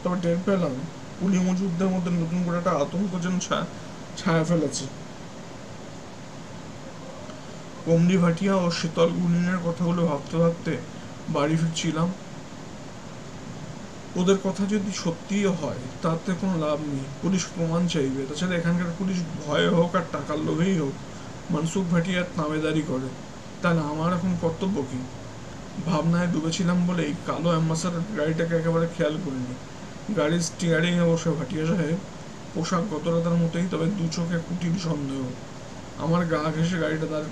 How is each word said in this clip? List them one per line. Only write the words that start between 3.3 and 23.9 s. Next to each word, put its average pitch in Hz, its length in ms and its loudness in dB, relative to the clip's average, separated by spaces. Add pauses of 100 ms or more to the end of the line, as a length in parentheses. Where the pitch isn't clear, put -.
ছা-, 156 260 -2 (520)
ছায়া 165 260 4
ফেলেছে। 151 420 2 (3000)
কমলি 170 320 8
ভাটিয়া 175 380 6
ও 175 160 4
শীতল 170 360 2
গুনিনের 175 580 2
কথাগুলো 170 400 2
ভাবতে 147 320 0
ভাবতে 165 400 2 (520)
বাড়ি 156 280 4
ফিরছিলাম। 165 560 0 (2000)
ওদের 180 280 6
কথা 190 220 0
যদি 202 300 0
সত্যিই 190 500 0
হয়, 151 320 0 (240)
তাতে 165 400 0
কোনো 170 260 0
লাভ 151 120 2
নেই। 143 200 -2 (220)
পুলিশ 180 240 2 (100)
প্রমাণ 170 320 2
চাইবে। 135 380 0
তাছাড়া 170 300 -2
এখানকার 170 300 2 (120)
পুলিশ 185 200 0 (280)
ভয়ে 170 240 2
হোক 170 260 4
আর 180 60 4 (100)
টাকার 151 280 -2
লোভেই 165 380 2
হোক, 139 160 0 (580)
মনসুখ 165 400 0
ভাটিয়ার 180 320 4 (120)
তাবেদারি 156 520 0
করে। 131 200 -2 (540)
তাহলে 170 180 4
আমার 156 340 0